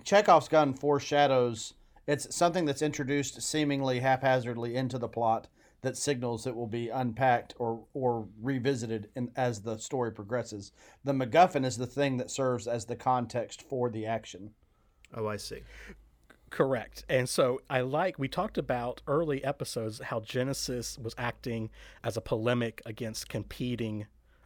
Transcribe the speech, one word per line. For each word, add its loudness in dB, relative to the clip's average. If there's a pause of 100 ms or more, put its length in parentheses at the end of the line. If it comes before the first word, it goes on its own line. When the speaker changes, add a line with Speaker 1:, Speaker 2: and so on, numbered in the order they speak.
Speaker 1:
Chekhov's 6
gun 6
foreshadows, 2 (340)
it's -2
something 2
that's 0
introduced -2
seemingly 0
haphazardly 2
into -2
the -4
plot 0 (340)
that -2
signals -2
it -4
will -4
be -4
unpacked 2
or, -2
or 0 (140)
revisited -2
in, -4
as 0
the -4
story -2
progresses. -6 (320)
The 0
MacGuffin 6
is -2
the -4
thing 0
that -6
serves 0
as -2
the -6
context -2
for -2
the -6
action. -6 (640)
Speaker 2:
Oh, -4
I -4
see. -10 (880)
Speaker 3:
Correct. 0
And 2
so 2
I 2
like, 0
we -2
talked -2
about -4
early 0
episodes -4
how -4
Genesis -4
was -8
acting -4 (340)
as -2
a -2
polemic 0
against -8
competing -4 (380)